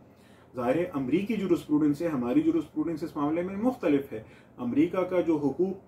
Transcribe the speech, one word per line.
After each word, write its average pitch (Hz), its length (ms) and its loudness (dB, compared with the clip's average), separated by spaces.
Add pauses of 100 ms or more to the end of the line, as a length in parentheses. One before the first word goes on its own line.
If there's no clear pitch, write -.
(560)
ज़ाहिर 147 220 0
है 175 60 0
अमरीकी 151 520 0
jurisprudence 151 640 2
से 170 100 -2
हमारी 131 320 2
jurisprudence 160 640 -2
इस 151 120 -8
मामले 156 260 0
में 196 140 -6
मुख्तलिफ 196 560 0
है। 110 140 -12 (320)
अमरीका 156 440 0
का 180 180 0
जो 160 160 2
हुकूक 156 520 -2